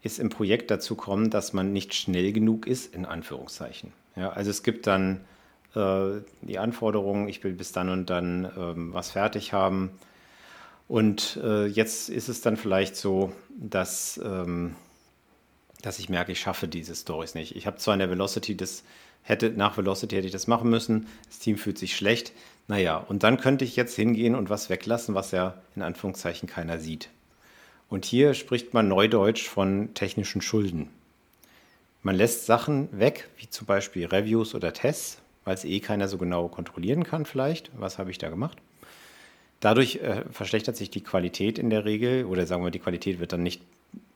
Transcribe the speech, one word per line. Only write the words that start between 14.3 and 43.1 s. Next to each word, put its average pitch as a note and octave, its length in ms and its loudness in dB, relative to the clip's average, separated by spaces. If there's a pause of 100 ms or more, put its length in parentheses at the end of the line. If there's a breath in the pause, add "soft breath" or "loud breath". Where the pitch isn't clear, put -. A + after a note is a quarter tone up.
dass - 180 -8
ich - 100 -12
merke, F2+ 220 0
ich F2 80 -6
schaffe F#2+ 280 -4
diese E2 280 -8
Storys E2 400 -8
nicht. D#2+ 200 -8
Ich - 120 -6
habe G2 100 -4
zwar G#2+ 180 2
in G2 40 2
der F#2+ 100 2
Velocity, G2 460 -2
das - 280 -8 (400 loud breath)
hätte, A2+ 280 2
nach G2+ 260 2
Velocity G2 380 -2
hätte F#2+ 120 0
ich F#2 60 -6
das F#2+ 140 -6
machen A#2 220 4
müssen, A2+ 380 2 (200 loud breath)
das - 120 -20
Team G#2 180 0
fühlt G2+ 200 -4
sich - 180 -6
schlecht. A2 360 2 (360 loud breath)
Naja, F2+ 300 2
und G2+ 260 -2
dann A#2+ 140 8
könnte C3+ 280 2
ich A#2+ 100 -8
jetzt B2 200 0
hingehen A2+ 400 4
und G2 140 -2
was G#2 200 -2
weglassen, A2 460 -2
was G2 160 -2
ja F#2 300 0 (140)
in G2+ 60 -8
Anführungszeichen F2 640 -6
keiner E2 320 -6
sieht. D#2+ 300 -10 (800 soft breath)
Und F#2+ 160 -4
hier C3+ 280 6
spricht - 400 -4
man A2 140 6
neudeutsch G#2 600 4
von G2 460 0
technischen G2 480 -2
Schulden. F#2+ 480 0 (1120 soft breath)
Man G2 140 2
lässt A2+ 300 4
Sachen C3+ 460 4
weg, G#2 460 2
wie - 120 -20
zum - 180 -12
Beispiel G2 400 0
Reviews G#2+ 480 2
oder - 180 -2
Tests, - 460 -2 (240)
weil's F#2+ 220 -4
eh F#2 140 -2
keiner G2+ 280 0
so F#2+ 100 -4
genau F2 300 0
kontrollieren G2 560 -2
kann D#3 220 -2
vielleicht, C#3 520 -4
was F#2+ 200 -8
habe F#2 140 -6
ich F2+ 60 -12
da E2 120 -6
gemacht. G#2+ 280 -6 (1000 loud breath)
Dadurch, A#2 380 6
äh, A2+ 340 -2
verschlechtert G#2+ 440 -2
sich G2 140 -8
die - 140 -8
Qualität F#2+ 540 0
in A#2+ 120 0
der G#2+ 160 2
Regel, A#2+ 400 0
oder F#2 200 0
sagen F2+ 180 -2
wir, F2 80 0
die F2 80 -6
Qualität F2+ 400 -4